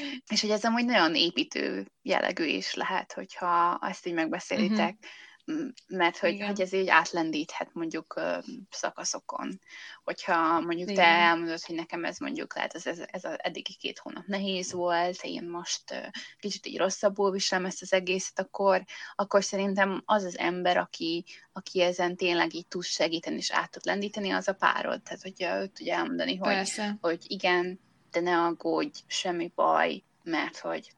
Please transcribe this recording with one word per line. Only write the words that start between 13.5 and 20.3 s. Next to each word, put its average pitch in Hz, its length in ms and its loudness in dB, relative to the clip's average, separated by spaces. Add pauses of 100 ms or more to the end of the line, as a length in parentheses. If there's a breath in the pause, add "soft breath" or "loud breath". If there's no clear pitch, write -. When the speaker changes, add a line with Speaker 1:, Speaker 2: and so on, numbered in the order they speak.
Speaker 1:
két - 200 -8
hónap - 260 -12
nehéz 190 480 -2
volt, 175 480 2
én 170 280 -6
most, - 420 -6
ö, - 40 -6 (440 loud breath)
kicsit - 260 -6
így - 120 -8
rosszabbul 196 540 2
viselem 190 340 0
ezt 185 160 -6
az 185 120 -4
egészet, 185 460 0
akkor, 190 440 4 (320 loud breath)
akkor 202 280 4
szerintem 196 640 2
az 214 180 4
az 175 140 -6